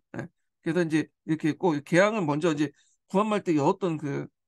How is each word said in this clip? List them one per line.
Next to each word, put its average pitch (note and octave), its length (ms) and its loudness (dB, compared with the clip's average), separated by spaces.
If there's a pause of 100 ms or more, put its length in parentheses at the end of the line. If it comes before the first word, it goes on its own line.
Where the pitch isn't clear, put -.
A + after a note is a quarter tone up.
(180)
예. D#3+ 80 -10 (360)
그래서 E3+ 200 0
이제 D#3 240 0 (200)
이렇게 D#3 240 -2
있고 E3+ 240 0 (100)
계양은 G3+ 400 2
먼저 D3+ 280 0
이제 D3 180 -2 (380)
구한말 G#3 340 0
때 E3 140 0
열었던 D#3+ 420 0
그 C#3+ 280 -6 (220)